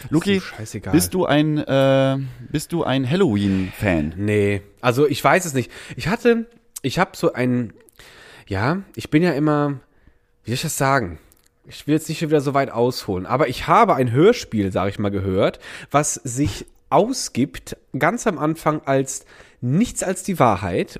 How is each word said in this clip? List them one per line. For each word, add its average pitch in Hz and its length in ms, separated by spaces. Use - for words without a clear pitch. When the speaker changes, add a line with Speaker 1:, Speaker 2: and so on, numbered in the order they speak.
Speaker 1:
Ist 127 80
Speaker 2:
Luki, 175 220
Speaker 1:
so 190 80
scheißegal. - 500
Speaker 2:
bist 175 220
du 180 100
ein, 151 340
äh, 135 600
bist - 200
du 170 120
ein 131 260
Halloween-Fan? 98 1040
Speaker 1:
Nee, 101 460
also 127 280
ich 143 160
weiß 165 200
es 156 100
nicht. 127 180
Ich 120 100
hatte, 233 400
ich 131 180
hab - 160
so - 160
ein, 123 400
ja, 123 360
ich - 160
bin 156 140
ja 175 80
immer, 147 480
wie 107 60
soll 117 40
ich 131 80
das 160 140
sagen? 135 420
Ich - 220
will 147 60
jetzt 156 140
nicht 156 120
schon 160 80
wieder 147 140
so 135 120
weit 139 160
ausholen, 113 560
aber 131 220
ich - 180
habe 185 300
ein 127 160
Hörspiel, 127 580
sag 98 180
ich 101 120
mal, 104 100
gehört, 98 480
was 151 240
sich 135 520
ausgibt, - 880
ganz 175 300
am 175 100
Anfang 151 460
als 135 420
nichts 156 440
als 190 180
die 185 160
Wahrheit 101 600